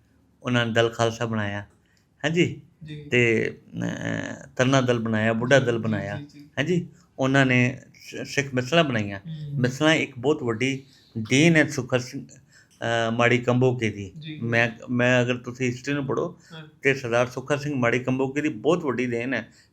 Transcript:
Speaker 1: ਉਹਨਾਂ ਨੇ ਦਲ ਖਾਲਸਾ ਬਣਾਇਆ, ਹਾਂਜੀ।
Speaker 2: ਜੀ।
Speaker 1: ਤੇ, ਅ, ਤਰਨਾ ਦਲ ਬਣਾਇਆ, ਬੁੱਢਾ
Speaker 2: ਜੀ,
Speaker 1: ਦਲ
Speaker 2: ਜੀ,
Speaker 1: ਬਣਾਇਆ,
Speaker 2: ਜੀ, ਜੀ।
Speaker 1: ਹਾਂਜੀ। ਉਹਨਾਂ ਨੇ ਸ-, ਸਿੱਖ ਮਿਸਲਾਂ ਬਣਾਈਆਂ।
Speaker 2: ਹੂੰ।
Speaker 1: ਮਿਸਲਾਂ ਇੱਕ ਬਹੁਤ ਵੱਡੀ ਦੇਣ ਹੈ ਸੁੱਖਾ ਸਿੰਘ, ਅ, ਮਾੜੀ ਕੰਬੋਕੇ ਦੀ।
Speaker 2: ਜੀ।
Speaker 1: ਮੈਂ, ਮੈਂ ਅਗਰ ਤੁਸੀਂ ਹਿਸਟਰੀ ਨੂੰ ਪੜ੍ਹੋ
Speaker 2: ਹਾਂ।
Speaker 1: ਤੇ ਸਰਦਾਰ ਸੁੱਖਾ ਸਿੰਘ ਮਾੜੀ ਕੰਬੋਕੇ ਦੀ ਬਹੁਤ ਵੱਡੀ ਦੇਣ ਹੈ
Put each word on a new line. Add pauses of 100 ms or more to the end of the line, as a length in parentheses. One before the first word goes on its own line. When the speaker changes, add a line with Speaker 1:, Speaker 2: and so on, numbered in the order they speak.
(420)
Speaker 1:
ਉਹਨਾਂ
ਨੇ
ਦਲ
ਖਾਲਸਾ
ਬਣਾਇਆ, (640)
ਹਾਂਜੀ। (240)
Speaker 2:
ਜੀ।
Speaker 1:
ਤੇ, (340)
ਅ,
ਤਰਨਾ
ਦਲ
ਬਣਾਇਆ,
ਬੁੱਢਾ
Speaker 2:
ਜੀ,
Speaker 1:
ਦਲ
Speaker 2:
ਜੀ,
Speaker 1:
ਬਣਾਇਆ,
Speaker 2:
ਜੀ,
ਜੀ। (100)
Speaker 1:
ਹਾਂਜੀ। (300)
ਉਹਨਾਂ
ਨੇ (140)
ਸ-,
ਸਿੱਖ
ਮਿਸਲਾਂ
ਬਣਾਈਆਂ।
Speaker 2:
ਹੂੰ।
Speaker 1:
ਮਿਸਲਾਂ
ਇੱਕ
ਬਹੁਤ
ਵੱਡੀ (460)
ਦੇਣ
ਹੈ
ਸੁੱਖਾ
ਸਿੰਘ,
ਅ,
ਮਾੜੀ
ਕੰਬੋਕੇ
ਦੀ।
Speaker 2:
ਜੀ।
Speaker 1:
ਮੈਂ, (200)
ਮੈਂ
ਅਗਰ
ਤੁਸੀਂ
ਹਿਸਟਰੀ
ਨੂੰ
ਪੜ੍ਹੋ (120)
Speaker 2:
ਹਾਂ। (160)
Speaker 1:
ਤੇ
ਸਰਦਾਰ
ਸੁੱਖਾ
ਸਿੰਘ
ਮਾੜੀ
ਕੰਬੋਕੇ
ਦੀ
ਬਹੁਤ
ਵੱਡੀ
ਦੇਣ
ਹੈ (200)